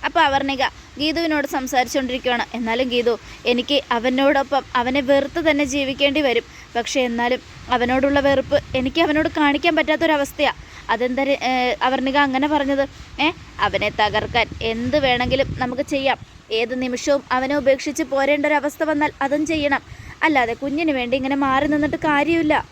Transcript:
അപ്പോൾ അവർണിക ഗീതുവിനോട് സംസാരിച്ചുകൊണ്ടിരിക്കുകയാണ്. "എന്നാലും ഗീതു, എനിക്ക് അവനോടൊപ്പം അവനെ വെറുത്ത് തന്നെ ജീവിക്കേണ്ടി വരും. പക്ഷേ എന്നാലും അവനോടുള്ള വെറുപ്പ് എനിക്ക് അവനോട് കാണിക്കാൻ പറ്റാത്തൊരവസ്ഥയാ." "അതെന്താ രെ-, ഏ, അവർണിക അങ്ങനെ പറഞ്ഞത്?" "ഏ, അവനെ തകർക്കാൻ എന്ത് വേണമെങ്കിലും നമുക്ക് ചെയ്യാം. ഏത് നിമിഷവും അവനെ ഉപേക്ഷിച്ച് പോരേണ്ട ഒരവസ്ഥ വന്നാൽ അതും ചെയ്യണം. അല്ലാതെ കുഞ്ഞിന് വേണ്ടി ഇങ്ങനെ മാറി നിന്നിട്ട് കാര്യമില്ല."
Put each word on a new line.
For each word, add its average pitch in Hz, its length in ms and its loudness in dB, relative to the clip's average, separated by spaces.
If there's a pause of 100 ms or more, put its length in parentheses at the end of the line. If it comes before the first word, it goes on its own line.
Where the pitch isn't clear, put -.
അപ്പോൾ 330 200 2
അവർണിക 269 360 0 (360)
ഗീതുവിനോട് 311 560 0
സംസാരിച്ചുകൊണ്ടിരിക്കുകയാണ്. 254 880 -2 (120)
"എന്നാലും 240 360 -2
ഗീതു, 240 200 2 (380)
എനിക്ക് 247 260 0 (200)
അവനോടൊപ്പം 269 640 2 (180)
അവനെ 254 280 0
വെറുത്ത് 277 380 2
തന്നെ 294 260 2
ജീവിക്കേണ്ടി 277 540 2
വരും. 233 180 2 (300)
പക്ഷേ 240 340 0
എന്നാലും 240 320 0 (340)
അവനോടുള്ള 262 520 2
വെറുപ്പ് 277 320 2 (200)
എനിക്ക് 269 280 0
അവനോട് 311 220 2 (100)
കാണിക്കാൻ 302 400 2
പറ്റാത്തൊരവസ്ഥയാ." 302 760 0 (400)
"അതെന്താ 247 360 0
രെ-, 285 100 2 (100)
ഏ, - 20 0 (380)
അവർണിക 262 280 0 (100)
അങ്ങനെ 262 280 0
പറഞ്ഞത്?" 277 300 0 (400)
"ഏ, 320 40 2 (380)
അവനെ 202 240 -2 (100)
തകർക്കാൻ 214 460 0 (240)
എന്ത് 247 260 -2 (100)
വേണമെങ്കിലും 247 420 0 (160)
നമുക്ക് 247 280 -4
ചെയ്യാം. 269 240 0 (440)
ഏത് 233 140 -4 (100)
നിമിഷവും 277 380 -2 (140)
അവനെ 262 240 0
ഉപേക്ഷിച്ച് 269 440 0 (100)
പോരേണ്ട 285 360 2
ഒരവസ്ഥ 294 400 0
വന്നാൽ 294 220 0 (140)
അതും 294 260 0
ചെയ്യണം. 285 300 0 (440)
അല്ലാതെ 240 280 2 (100)
കുഞ്ഞിന് 294 340 0
വേണ്ടി 240 220 -2
ഇങ്ങനെ 269 260 -2
മാറി 269 280 2
നിന്നിട്ട് 302 340 0
കാര്യമില്ല." 302 460 2 (160)